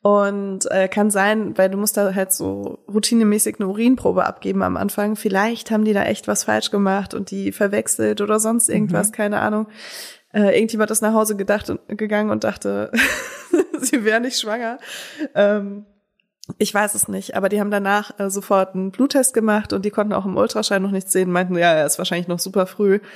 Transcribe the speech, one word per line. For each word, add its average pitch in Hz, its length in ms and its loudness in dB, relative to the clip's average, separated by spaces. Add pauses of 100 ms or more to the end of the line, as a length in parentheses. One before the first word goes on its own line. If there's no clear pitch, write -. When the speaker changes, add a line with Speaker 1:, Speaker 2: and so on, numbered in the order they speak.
Speaker 1:
Und, 202 680 0
äh, 190 160 2
kann 208 240 2
sein, 202 480 0
weil 190 120 4
du 196 80 -4
musst 208 180 -2
da 202 180 0
halt 190 180 -2
so 196 560 -6
routinemäßig 208 720 2
eine 196 100 -2
Urinprobe 202 580 2
abgeben 190 360 -2
am 185 140 0
Anfang. 208 400 -2
Vielleicht 214 560 -2
haben 214 120 2
die 214 80 2
da 202 120 2
echt - 240 -4
was 208 160 -2
falsch 214 260 0
gemacht 196 440 0
und 196 180 -8
die 196 180 -4
verwechselt 214 720 0
oder 214 180 0
sonst 220 300 2
irgendwas, 208 400 0
Speaker 2:
Mhm. 214 40 -4
Speaker 1:
keine 208 280 -2
Ahnung. 214 260 0 (680)
Äh, 202 240 4
irgendjemand 220 360 2
ist 220 100 2
nach 220 120 2
Hause 214 220 2
gedacht 202 340 0
und, 185 100 -4 (180)
gegangen 214 320 0
und 214 140 -2
dachte, 202 480 -2
<laughs> - 880 -2
sie 254 240 0
wäre 220 160 4
nicht 247 180 -4
schwanger. 233 400 -4 (560)
Ähm, 202 500 2 (760)
ich 208 140 0
weiß 208 220 0
es 202 140 -2
nicht, 196 260 -8
aber 196 140 0
die 208 100 0
haben 208 140 0
danach, 202 480 0
äh, 196 100 -2
sofort 190 460 0
einen 190 160 -4
Bluttest 262 420 2
gemacht 214 380 2
und 196 120 -2
die 208 60 0
konnten 208 220 0
auch 190 140 -2
im 190 100 -2
Ultraschall 214 440 0
noch 196 120 -2
nichts 190 200 -4
sehen, 185 200 2
meinten, 180 240 0
ja, 170 160 4
er 156 140 4
ist - 120 -2
wahrscheinlich 175 300 -4
noch 175 100 -2
super 190 280 0
früh. 202 340 2 (160)